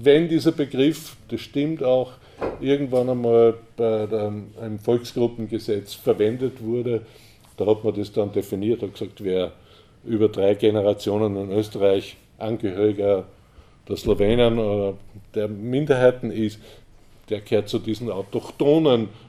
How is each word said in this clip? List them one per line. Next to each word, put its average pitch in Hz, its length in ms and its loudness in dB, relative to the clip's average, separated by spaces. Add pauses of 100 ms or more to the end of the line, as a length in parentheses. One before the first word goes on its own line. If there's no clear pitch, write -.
wenn 151 260 6
dieser 156 220 2
Begriff, 143 680 -2 (120)
das 117 120 -6
stimmt 151 420 -4
auch, 127 280 0 (480)
irgendwann 127 500 0
einmal 117 460 4 (200)
bei 110 300 0
dem, 104 420 -4 (120)
einem 110 200 -10
Volksgruppengesetz 117 1120 -2
verwendet 117 680 0
wurde, 117 420 -4 (520)
da 95 80 -2
hat 107 180 2
man 107 100 0
das 98 180 -6
dann 101 200 -2
definiert 104 520 -2
und 98 100 -6
gesagt, 101 300 -12
wer 92 280 -2 (540)
über 110 240 2
drei 101 260 2
Generationen 104 800 2
in 98 160 -6
Österreich 101 680 0 (200)
Angehöriger 101 880 0 (640)
der 101 100 -4
Slowenen 117 600 2
oder 101 340 -2 (420)
der 107 120 -2
Minderheiten 123 840 2
ist, 107 280 -4 (720)
der 104 120 -6
gehört 104 280 0
zu 117 100 -2
diesen 110 300 -6
autochthonen 120 1000 2 (200)